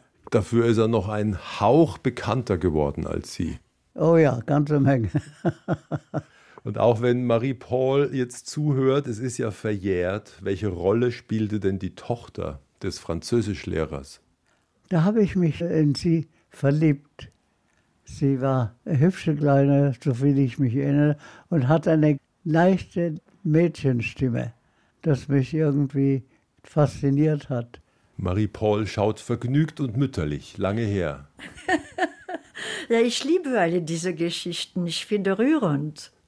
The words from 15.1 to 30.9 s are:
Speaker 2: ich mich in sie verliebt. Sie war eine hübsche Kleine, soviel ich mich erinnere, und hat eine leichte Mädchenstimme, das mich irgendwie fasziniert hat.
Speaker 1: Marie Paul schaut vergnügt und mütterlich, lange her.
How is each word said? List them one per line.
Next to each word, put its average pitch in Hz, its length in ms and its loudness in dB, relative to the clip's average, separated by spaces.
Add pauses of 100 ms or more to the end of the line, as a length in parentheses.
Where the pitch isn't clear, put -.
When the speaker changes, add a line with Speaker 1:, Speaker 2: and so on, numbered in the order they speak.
Speaker 2:
ich 175 120 -2
mich 170 260 0
in 156 340 2
sie 165 320 0 (220)
verliebt. 147 800 0 (760)
Sie 139 380 -2
war 131 340 0 (100)
eine 139 140 0
hübsche 165 360 2
Kleine, 139 580 4 (100)
soviel 135 340 2
ich 135 220 0
mich 123 160 2
erinnere, 143 420 2 (320)
und 131 180 2
hat 160 200 2
eine 151 300 4 (260)
leichte 170 720 0 (280)
Mädchenstimme, 135 1080 0 (500)
das 139 280 0
mich 135 240 0
irgendwie 139 680 0 (400)
fasziniert 147 840 0
hat. 120 300 -8 (380)
Speaker 1:
Marie 95 300 0
Paul 107 380 0
schaut 104 340 -2
vergnügt 131 600 -2
und 120 180 -4
mütterlich, 78 600 -4
lange 101 260 -2
her. 82 440 -4 (400)